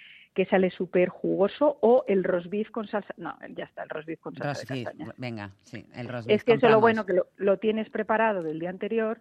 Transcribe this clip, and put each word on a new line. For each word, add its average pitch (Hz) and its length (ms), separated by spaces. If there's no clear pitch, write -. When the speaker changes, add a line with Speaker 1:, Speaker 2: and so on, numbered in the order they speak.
Speaker 1:
que 185 140
sale 185 240
súper 180 380
jugoso, 190 720
o 240 260
el 196 160
roast 180 240
beef 208 240
con 214 160
salsa, - 300
no, 160 200
ya - 100
está, - 180
el - 60
roast 156 180
beef 160 120
con 160 160
salsa 143 180
Speaker 2:
Roast - 140
Speaker 1:
de - 80
Speaker 2:
beef, 123 120
Speaker 1:
castaña. - 300
Speaker 2:
venga, 113 340
sí, - 320
el 120 140
roast 120 200
Speaker 1:
Es 214 100
Speaker 2:
beef, 208 60
Speaker 1:
que 233 100
eso - 160
lo 220 120
Speaker 2:
compramos. - 0
Speaker 1:
bueno, 220 240
que 175 80
lo, 180 140
lo 196 220
tienes 220 320
preparado 214 500
del 160 180
día 175 120
anterior, 220 500